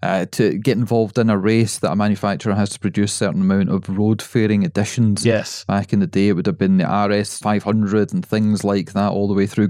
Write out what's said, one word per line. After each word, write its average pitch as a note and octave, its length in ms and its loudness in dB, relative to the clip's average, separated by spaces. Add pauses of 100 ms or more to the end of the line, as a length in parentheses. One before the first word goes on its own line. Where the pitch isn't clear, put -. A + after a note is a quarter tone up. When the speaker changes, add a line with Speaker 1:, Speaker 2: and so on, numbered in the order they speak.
Speaker 1:
uh, F#2 260 -2
to F#2+ 320 0
get A2 180 0
involved A2+ 420 0
in A2+ 100 2
a G#2 80 2
race A2 420 2
that F#2 120 -2
a F2+ 60 -2
manufacturer G2+ 580 0
has G2+ 160 0
to - 80 -12
produce G2+ 360 0
a - 20 -8
certain F#2+ 240 -2
amount F#2+ 300 2
of F#2+ 180 -2
road-faring G#2 760 0
editions. G#2 640 0
Speaker 2:
Yes. - 380 -2
Speaker 1:
Back G2+ 280 -2
in G2+ 60 2
the G2 80 2
day, G2 220 2
it G2+ 60 4
would F2+ 120 -2
have F2 120 -2
been F#2+ 180 4
the F2+ 80 2
R G#2 260 0
S G#2 280 -2
five G#2 260 0
hundred G#2 480 0
and F2+ 120 -4
things G#2+ 380 0
like G2+ 300 -2
that, G2+ 180 0
all G2+ 160 -2
the G2 80 0
way G2 120 2
through G#2 240 0